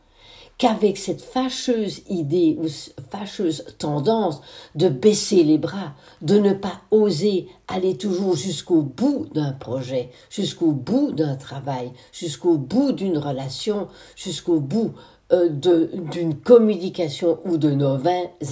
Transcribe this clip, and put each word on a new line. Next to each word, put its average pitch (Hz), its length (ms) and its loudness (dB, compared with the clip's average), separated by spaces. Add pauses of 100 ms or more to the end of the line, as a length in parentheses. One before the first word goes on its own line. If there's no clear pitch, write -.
(580)
qu'avec 214 380 2
cette 160 240 -6
fâcheuse 233 880 -4
idée 165 500 2
ou 160 60 -4
s-, - 300 -8 (160)
fâcheuse 196 520 -4 (140)
tendance 160 640 0 (340)
de 175 140 4
baisser 202 560 4
les 151 140 4
bras, 156 340 -6 (300)
de 185 160 4
ne 202 160 4
pas 208 260 -6 (100)
oser 196 580 2 (200)
aller 185 300 -2
toujours 185 380 0
jusqu'au 170 440 0
bout 220 540 -2
d'un 147 180 -2
projet, 127 560 -6 (220)
jusqu'au 294 420 0
bout 208 400 0
d'un 143 240 -2
travail, 127 560 -8 (180)
jusqu'au 170 460 -2
bout 208 360 0
d'une 180 260 -2
relation, 147 720 -4 (260)
jusqu'au 170 440 -2
bout, 151 340 -2 (380)
euh, 175 200 4
de, 165 400 2 (200)
d'une 165 240 -2
communication 180 1080 2
ou 170 140 0
de 147 140 2
nos 139 260 0
vaines 175 320 0 (220)